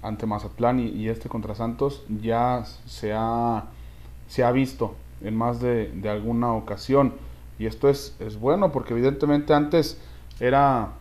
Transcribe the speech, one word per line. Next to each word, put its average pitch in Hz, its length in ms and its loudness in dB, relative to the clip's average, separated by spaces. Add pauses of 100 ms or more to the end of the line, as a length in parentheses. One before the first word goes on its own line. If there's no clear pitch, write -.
ante 107 260 -6
Mazatlán 110 540 0
y, 117 80 -2
y 110 220 -4
este - 180 -6
contra 104 260 -6
Santos, 117 480 -2 (200)
ya 117 420 2 (220)
se - 280 -6
ha, 113 500 0 (640)
se - 140 0
ha 120 100 6
visto 127 420 0 (280)
en 107 140 -4
más 117 240 0
de, 120 300 0
de 98 180 -6
alguna 117 460 0
ocasión. 120 600 2 (440)
Y 110 80 -2
esto 110 240 2
es, - 300 -2
es 107 200 -8
bueno, 160 320 4
porque 127 220 -2
evidentemente 143 580 4
antes 151 460 4 (420)
era 127 480 4 (120)